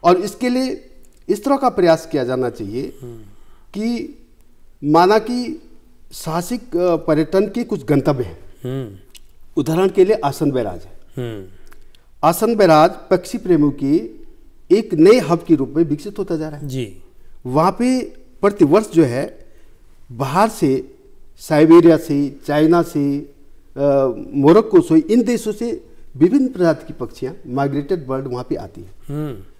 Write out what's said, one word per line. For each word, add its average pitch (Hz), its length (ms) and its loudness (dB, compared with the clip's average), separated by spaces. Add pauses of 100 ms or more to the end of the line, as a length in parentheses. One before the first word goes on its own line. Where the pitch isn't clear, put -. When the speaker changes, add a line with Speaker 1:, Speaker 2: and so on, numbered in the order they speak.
Speaker 1:
और 180 120 4
इसके 208 320 -4
लिए 254 420 -4 (380)
इस 208 160 -2
तरह 277 120 2
का 262 120 0
प्रयास 165 440 2
किया 135 120 -2
जाना 123 260 -2
चाहिए 110 520 -10
Speaker 2:
हम्म। 120 140 -16 (580)
Speaker 1:
कि 226 440 -8 (680)
माना 175 340 6
कि 247 440 -6 (500)
साहसिक, 175 640 -8
अ, 175 200 0
पर्यटन 160 500 0
के 233 180 -6
कुछ 180 200 -6
गंतव्य 139 400 0
हैं। 85 140 -14 (260)
Speaker 2:
हम्म। 127 300 -8 (600)
Speaker 1:
उदाहरण 160 320 0
के 185 160 4
लिए 208 100 2
आसन 147 360 -2
बैराज 120 340 -4
है। - 140 -18 (180)
Speaker 2:
हम्म। 113 280 -10 (800)
Speaker 1:
आसन 220 320 0
बैराज 170 340 6
पक्षी - 480 -4
प्रेमियों 147 320 2
की 147 560 -4 (440)
एक 208 240 2
नए 185 240 8
हब 165 300 -2
के 165 60 6
रूप 135 220 -4
में 170 80 2
विकसित 151 340 -6
होता 185 180 -6
जा 156 120 -8
रहा 147 100 -12
है। 143 100 -12
Speaker 2:
जी। 120 340 -10 (440)
Speaker 1:
वहाँ 151 240 0
पे 247 320 -2 (380)
प्रतिवर्ष 196 500 2
जो 165 140 4
है, 123 420 -6 (680)
बाहर 139 360 0
से, 135 460 -2 (440)
साइबेरिया 160 580 6
से, 143 500 -4
चाइना 156 360 2
से, 143 360 -4
अ, 156 140 -14 (1000)
मोरक्को 170 460 4
से, 160 180 2
इन 214 240 2
देशों 220 300 -2
से 233 320 -8 (320)
विभिन्न 247 320 2
प्रजाति 170 380 -2
की 151 60 -16
पक्षियाँ, 127 420 -10 (120)
माइग्रेटेड 139 600 -4
बर्ड 135 220 -8
वहाँ 123 200 -10
पे - 60 -4
आती 101 260 -14
हैं। 95 100 -20 (180)
Speaker 2:
हम्म। 143 280 -10 (240)